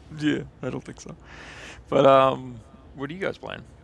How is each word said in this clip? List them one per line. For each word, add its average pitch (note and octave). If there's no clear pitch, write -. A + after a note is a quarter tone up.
Yeah, D3
I B2+
don't -
think -
so. -
But, C#3
um, C3
what C#3
are E3
you F#3
guys D#3+
playing? -